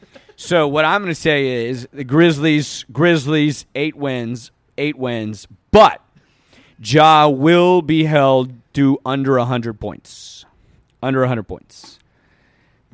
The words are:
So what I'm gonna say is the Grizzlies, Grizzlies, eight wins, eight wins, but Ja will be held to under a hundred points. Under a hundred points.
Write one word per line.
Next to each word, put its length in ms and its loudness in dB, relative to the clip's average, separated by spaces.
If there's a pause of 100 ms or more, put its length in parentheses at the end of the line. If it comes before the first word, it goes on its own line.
(360)
So 320 0
what 160 0
I'm 180 0
gonna 120 -6
say 520 -2
is 260 -10
the 120 -12
Grizzlies, 880 0
Grizzlies, 720 -2 (100)
eight 220 -6
wins, 540 -8 (260)
eight 220 -6
wins, 500 -8 (220)
but 300 6 (800)
Ja 500 4
will 520 2
be 240 0
held 480 2 (220)
to 300 2
under 340 -2
a 80 0
hundred 340 -6
points. 640 -16 (580)
Under 200 -2
a 60 0
hundred 160 -6
points. 540 -20 (960)